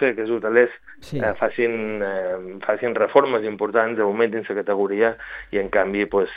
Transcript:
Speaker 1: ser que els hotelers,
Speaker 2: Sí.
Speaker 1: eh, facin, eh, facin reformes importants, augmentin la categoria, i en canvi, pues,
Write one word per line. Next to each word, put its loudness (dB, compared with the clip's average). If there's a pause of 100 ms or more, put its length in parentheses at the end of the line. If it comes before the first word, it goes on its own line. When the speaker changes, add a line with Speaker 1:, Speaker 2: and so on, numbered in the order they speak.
Speaker 1:
ser 2
que -4
els -4
hotelers, 4 (320)
Speaker 2:
Sí. -8
Speaker 1:
eh, 0
facin, -2
eh, -4
facin 0
reformes 2
importants, 0
augmentin 2
la -4
categoria, 2 (360)
i 0
en -4
canvi, 0
pues, 0